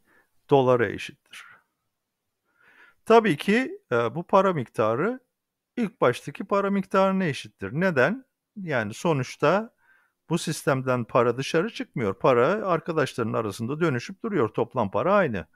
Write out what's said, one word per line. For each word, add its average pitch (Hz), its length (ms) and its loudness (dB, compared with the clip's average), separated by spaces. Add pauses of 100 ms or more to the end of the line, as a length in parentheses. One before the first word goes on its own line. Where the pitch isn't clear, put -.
(500)
dolara 127 380 4
eşittir. - 580 -14 (1600)
Tabii 220 320 6
ki, 262 440 0 (100)
e, 117 240 0
bu 175 120 -8
para 196 260 4
miktarı 131 680 -2 (580)
ilk 220 240 -4
baştaki 139 420 -2
para 196 280 -2
miktarına 190 540 0
eşittir. 107 480 -8
Neden? 175 520 0 (300)
Yani 127 380 -4
sonuçta 165 800 0 (560)
bu 180 80 0
sistemden 131 680 -2
para 120 340 2
dışarı 165 320 -2
çıkmıyor. 123 500 -6
Para 127 260 4
arkadaşların 160 880 -2
arasında 117 460 -6
dönüşüp 160 440 -4
duruyor. 180 260 0
Toplam 113 420 -2
para 143 220 0
aynı. 131 420 0